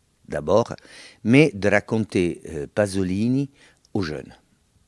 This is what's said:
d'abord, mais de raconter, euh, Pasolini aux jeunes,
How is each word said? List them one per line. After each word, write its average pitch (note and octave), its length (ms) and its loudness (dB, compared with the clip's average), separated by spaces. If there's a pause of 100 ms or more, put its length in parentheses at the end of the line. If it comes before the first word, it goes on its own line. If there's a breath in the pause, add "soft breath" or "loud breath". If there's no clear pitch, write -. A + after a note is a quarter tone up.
(280)
d'abord, D#2 460 0 (500 soft breath)
mais C3+ 300 6
de G2+ 160 -2
raconter, G2 800 0
euh, D2+ 260 -8
Pasolini G#2 720 0 (440 soft breath)
aux G#2+ 80 -2
jeunes, D2 320 -8 (540)